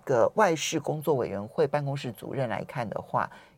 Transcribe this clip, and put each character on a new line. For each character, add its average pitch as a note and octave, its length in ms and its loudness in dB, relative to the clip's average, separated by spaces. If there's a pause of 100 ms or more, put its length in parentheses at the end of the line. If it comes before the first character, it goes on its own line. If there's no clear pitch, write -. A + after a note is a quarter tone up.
个 A#2 320 4
外 G3 180 6
事 D#3 240 -2
工 D3 240 -2
作 D3 140 2
委 A#2 140 0
员 G2 180 -6
会 D#3 180 2
办 D3 200 0
公 C#3 100 -2
室 C3+ 160 -6
主 - 220 -12
任 B2 160 -2
来 G2+ 160 -4
看 A#2+ 240 -6
的 - 120 -6
话， - 300 -4 (260)